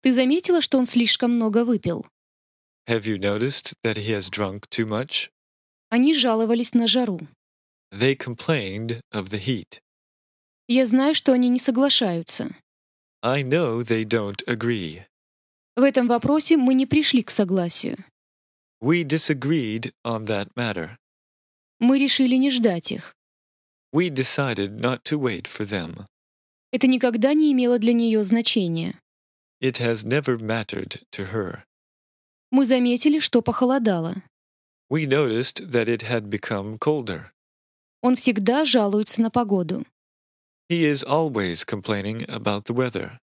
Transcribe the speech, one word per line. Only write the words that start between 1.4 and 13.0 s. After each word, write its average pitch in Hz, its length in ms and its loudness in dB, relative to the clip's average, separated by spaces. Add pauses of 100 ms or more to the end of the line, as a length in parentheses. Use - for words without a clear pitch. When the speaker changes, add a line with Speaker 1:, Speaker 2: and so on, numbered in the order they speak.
Speaker 1:
выпил? 208 420 -2 (800)
Speaker 2:
Have 113 160 0
you 107 140 -2
noticed 104 560 -2 (100)
that 113 120 0
he 107 120 -6
has 104 220 -2
drunk 101 400 -6
too 113 160 -2
much? 110 440 -4 (600)
Speaker 1:
Они 262 240 4
жаловались 233 600 0
на 233 140 2
жару. 220 320 0 (720)
Speaker 2:
They 127 240 0
complained 117 880 -6 (100)
of 95 160 -6
the 104 100 -6
heat. 101 420 -6 (880)
Speaker 1:
Я 254 180 4
знаю, 262 280 2
что - 180 2
они 247 180 4
не 247 80 2
соглашаются. 233 960 0 (680)